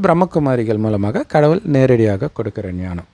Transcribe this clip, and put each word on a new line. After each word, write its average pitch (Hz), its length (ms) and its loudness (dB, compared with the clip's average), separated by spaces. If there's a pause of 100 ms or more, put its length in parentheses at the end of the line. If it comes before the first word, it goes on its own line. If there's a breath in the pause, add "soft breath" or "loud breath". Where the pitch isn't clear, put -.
பிரம்மகுமாரிகள் 135 760 0
மூலமாக 107 460 -2
கடவுள் 156 400 2
நேரடியாக 127 680 2
கொடுக்கிற 104 380 -8
ஞானம். 90 420 -8